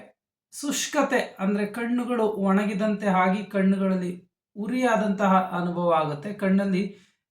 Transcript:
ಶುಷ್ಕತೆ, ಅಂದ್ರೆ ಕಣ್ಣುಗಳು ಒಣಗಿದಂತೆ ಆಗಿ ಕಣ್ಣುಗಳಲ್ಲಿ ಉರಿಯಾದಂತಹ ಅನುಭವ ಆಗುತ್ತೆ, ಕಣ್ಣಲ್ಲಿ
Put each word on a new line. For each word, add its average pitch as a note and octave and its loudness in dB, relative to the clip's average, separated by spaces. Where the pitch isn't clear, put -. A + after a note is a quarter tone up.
ಶುಷ್ಕತೆ, - -2
ಅಂದ್ರೆ G3+ 0
ಕಣ್ಣುಗಳು A#3 -2
ಒಣಗಿದಂತೆ G3+ 0
ಆಗಿ F#3+ 2
ಕಣ್ಣುಗಳಲ್ಲಿ F#3+ 0
ಉರಿಯಾದಂತಹ G#3 0
ಅನುಭವ F3 0
ಆಗುತ್ತೆ, D3+ -2
ಕಣ್ಣಲ್ಲಿ G3 2